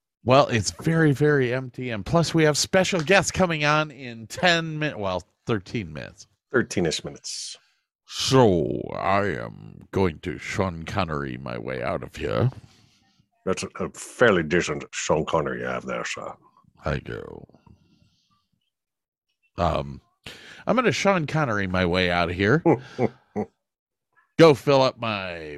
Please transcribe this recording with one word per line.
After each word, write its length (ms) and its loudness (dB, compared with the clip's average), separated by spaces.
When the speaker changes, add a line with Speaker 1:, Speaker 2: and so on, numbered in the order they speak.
Speaker 1:
Well, 240 4
it's 240 -2
very, 420 2
very 400 2
empty. 380 -8
And 140 -6
plus, 280 0
we 100 4
have 140 4
special 440 2
guests 300 2
coming 340 0
on 260 2
in 360 -12
ten 520 0
min-, 200 -4
well, 240 -2
thirteen 480 -4
minutes. 340 -14
Speaker 2:
Thirteen-ish 520 0
minutes. 540 -12
Speaker 1:
So 720 4
I 300 0
am 680 -8
going 280 0
to 180 -8
Sean 460 -4
Connery 540 -4
my 200 -8
way 260 -6
out 200 -4
of 120 -14
here. 340 0
Speaker 2:
That's 180 -2
a, 40 -6
a 120 -6
fairly 520 2
decent 480 0
Sean 340 0
Connery 360 -2
you 60 -6
have 180 -6
there, 200 -8
sir. 280 -10
Speaker 1:
I 140 -2
go. 460 -14
Um, 420 -2
I'm 100 2
gonna 160 2
Sean 360 2
Connery 400 0
my 180 2
way 240 2
out 220 2
of 40 -6
here. 320 4
Speaker 2:
<laughs> 60 6
Speaker 1:
Go 140 10
fill 300 2
up 160 -2
my 580 -6